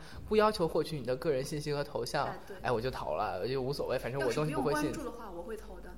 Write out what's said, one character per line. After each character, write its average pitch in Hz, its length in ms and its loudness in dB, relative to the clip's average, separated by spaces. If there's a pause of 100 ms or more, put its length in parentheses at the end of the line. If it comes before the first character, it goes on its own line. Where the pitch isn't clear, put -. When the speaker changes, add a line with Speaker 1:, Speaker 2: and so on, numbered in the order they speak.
(280)
Speaker 1:
不 214 80 2
要 214 160 8
求 185 160 2
获 160 160 4
取 156 160 -4
你 123 60 -6
的 127 100 2
个 156 160 2
人 131 120 2
信 147 160 -4
息 147 140 -2
和 143 80 0
头 120 240 -2
像， 135 220 0
Speaker 2:
哎， - 180 -4
对。 196 160 -10
Speaker 1:
哎， 127 100 2
我 113 80 4
就 123 120 0
投 - 240 -2
了， 92 260 0
我 104 60 0
就 131 120 0
无 131 120 0
所 - 160 -2
谓， 139 100 2
反 120 140 -4
正 135 100 -2
我 - 120 2
东 151 120 2
西 - 80 0
不 - 80 2
会 - 140 4
信。 294 120 2
Speaker 2:
要 - 60 -2
是 - 60 -6
不 - 60 -6
用 - 60 -6
关 - 0 -
注 - 0 -
的 - 0 -
话， - 200 -10
我 170 100 -8
会 220 160 -8
投 190 220 -12
的， - 180 -12